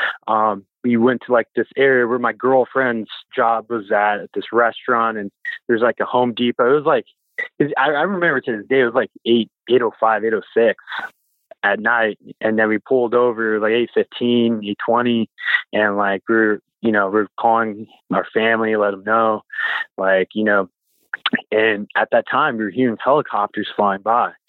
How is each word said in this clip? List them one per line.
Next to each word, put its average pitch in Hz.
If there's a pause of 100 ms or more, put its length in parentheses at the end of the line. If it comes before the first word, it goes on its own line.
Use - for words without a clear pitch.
(280)
um, 107 (160)
we 120
went 117
to, 123
like, 117 (100)
this 113
area 131
where 120
my 117
girlfriend's 123 (260)
job 117
was 107
at, 104
at -
this 104
restaurant, 113
and 101 (380)
there's, 113
like, 117
a 101
Home 123
Depot. 120
It 147
was, 147
like, 139 (520)
it, 151
I, 135
I 151
remember 175
to 120
this 101
day, 135
it 123
was, 117
like, 120 (140)
eight, 117 (180)
eight 123
oh 113
five, 110
eight 110
oh 98 (120)
six 113 (800)
at 101
night, 113 (220)
and 110
then 110
we 107
pulled 123
over, 113
like, 107
eight 117
fifteen, 117
eight 104
twenty, 120 (440)
and, 104
like, 98
we're, 110 (180)
you 113
know, 101
we're 104 (100)
calling 110 (260)
our 95
family, 110
let 101
them 95
know, 110 (560)
like, 95
you 107
know, 101 (840)
and 107
at 110
that 117
time, 131
we 110
were 101
hearing 113
helicopters 110
flying 98
by, 107 (180)